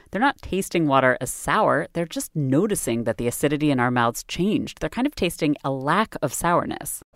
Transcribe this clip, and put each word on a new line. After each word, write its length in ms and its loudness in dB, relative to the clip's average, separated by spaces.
They're 80 -4
not 200 0
tasting 460 0
water 340 4
as 120 -6
sour. 600 0
They're 140 -4
just 300 -8
noticing 680 0
that 160 -2
the 80 -2
acidity 460 2
in 80 2
our 100 2
mouths 380 0
changed. 500 0
They're 100 -4
kind 200 -2
of 80 -6
tasting 480 0
a 80 -2
lack 500 0
of 100 -2
sourness. 720 -2